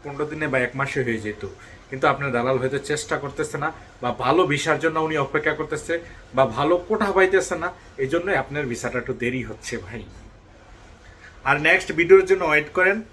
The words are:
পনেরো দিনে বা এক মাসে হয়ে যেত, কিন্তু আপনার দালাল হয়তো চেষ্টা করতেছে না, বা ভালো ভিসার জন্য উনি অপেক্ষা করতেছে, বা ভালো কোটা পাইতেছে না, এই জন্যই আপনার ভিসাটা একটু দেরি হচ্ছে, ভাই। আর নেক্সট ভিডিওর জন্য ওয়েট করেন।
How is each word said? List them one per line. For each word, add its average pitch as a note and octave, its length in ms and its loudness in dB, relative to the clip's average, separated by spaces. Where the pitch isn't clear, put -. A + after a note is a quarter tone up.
পনেরো D3 220 -6
দিনে D3+ 220 -6
বা C3 120 0
এক B2 160 0
মাসে C3+ 280 -2
হয়ে A2+ 140 -2
যেত, G#2 300 -8
কিন্তু C3+ 180 -2
আপনার C#3 240 0
দালাল B2 260 0
হয়তো C3 200 -2
চেষ্টা D3 400 -4
করতেছে C#3+ 400 -6
না, D3+ 140 -4
বা B2 180 -2
ভালো D3+ 260 4
ভিসার D3 340 0
জন্য D#3+ 200 0
উনি D#3 180 -2
অপেক্ষা D3+ 360 -2
করতেছে, D#3+ 460 -6
বা C3 100 6
ভালো C#3+ 320 2
কোটা G3+ 340 0
পাইতেছে F#3 440 4
না, E3 180 -6
এই C3+ 100 -2
জন্যই F3 280 0
আপনার C#3 300 -2
ভিসাটা A#2+ 320 -4
একটু B2 160 -6
দেরি A#2+ 280 -4
হচ্ছে, G#2+ 360 -10
ভাই। G#2 260 -12
আর C#3+ 180 2
নেক্সট F3 300 2
ভিডিওর F3+ 340 8
জন্য F#3 180 2
ওয়েট D3+ 300 2
করেন। G3 280 2